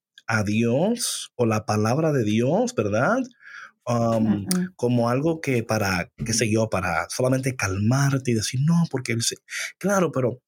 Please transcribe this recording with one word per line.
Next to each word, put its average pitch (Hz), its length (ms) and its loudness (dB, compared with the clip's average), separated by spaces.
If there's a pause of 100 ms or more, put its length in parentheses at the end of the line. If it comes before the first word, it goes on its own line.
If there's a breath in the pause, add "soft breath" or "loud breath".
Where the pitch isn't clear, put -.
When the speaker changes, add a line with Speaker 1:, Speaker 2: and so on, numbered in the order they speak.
(260)
Speaker 1:
a 110 160 0
Dios 117 920 0
o 120 100 2
la 107 180 0
palabra 117 480 2
de 131 120 2
Dios, 131 500 0
¿verdad? 117 440 0 (680 loud breath)
Um, 113 600 2
Speaker 2:
Ujú. 180 300 -4
Speaker 1:
como 120 340 2
algo 156 300 0
que 120 240 -2
para, 98 480 -2 (120)
qué 113 80 -2
sé 110 180 0
yo, 110 200 2
para 90 380 -2
solamente 127 480 0
calmarte 123 720 0
y 117 40 2
decir, 113 300 -2
"No, 170 260 4
porque 127 220 -6
él 113 100 -2
se", - 140 -4 (420 loud breath)
claro, 185 340 2
pero 127 360 -2